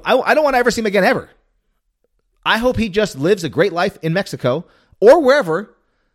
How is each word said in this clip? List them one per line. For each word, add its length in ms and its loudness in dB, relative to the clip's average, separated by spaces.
I, 120 2
I 160 0
don't 120 2
wanna 140 0
ever 120 0
see 80 -4
him 60 -4
again, 180 0
ever. 260 -2
I 120 2
hope 200 0
he 100 -2
just 300 -2
lives 260 0
a 60 -4
great 240 -2
life 280 -4
in 120 -4
Mexico 520 -4
or 200 6
wherever. 520 0